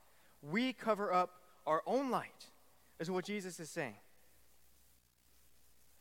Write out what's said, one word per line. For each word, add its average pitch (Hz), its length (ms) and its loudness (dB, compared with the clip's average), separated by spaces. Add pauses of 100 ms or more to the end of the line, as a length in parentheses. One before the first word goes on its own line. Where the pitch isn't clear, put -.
(420)
We 220 320 0
cover 208 360 0
up 180 200 4 (360)
our 156 200 4
own 254 240 2
light, - 380 -4 (500)
is 165 120 -4
what 180 140 0
Jesus 190 340 -6
is 156 120 -10
saying. 127 260 -4 (2000)